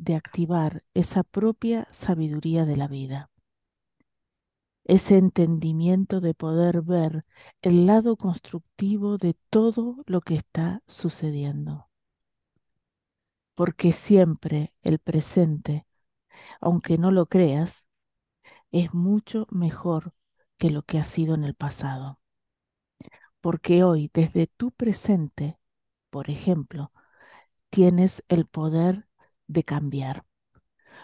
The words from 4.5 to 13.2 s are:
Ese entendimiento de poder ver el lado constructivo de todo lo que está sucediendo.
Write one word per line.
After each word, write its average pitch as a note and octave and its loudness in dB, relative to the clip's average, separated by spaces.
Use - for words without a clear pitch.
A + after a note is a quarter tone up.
Ese F#3+ 6
entendimiento E3+ 2
de E3 -2
poder E3 0
ver D#3+ -2
el F3 6
lado A3 4
constructivo G3 -6
de E3+ 0
todo A#3 0
lo F3+ -2
que D#3+ -4
está E3+ -6
sucediendo. D3 -8